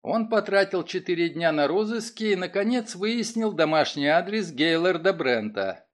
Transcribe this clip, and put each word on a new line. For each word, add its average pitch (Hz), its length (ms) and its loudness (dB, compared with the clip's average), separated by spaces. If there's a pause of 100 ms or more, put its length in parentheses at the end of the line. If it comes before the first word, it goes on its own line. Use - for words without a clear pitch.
Он 220 280 -2
потратил 196 560 2
четыре 170 440 -2
дня 160 220 0
на 151 160 2
розыски 214 560 -2
и, 208 140 2
наконец, 202 580 -2
выяснил 220 580 -2
домашний 151 540 2
адрес 175 460 0
Гейлорда 165 600 2
Брента. 107 800 -2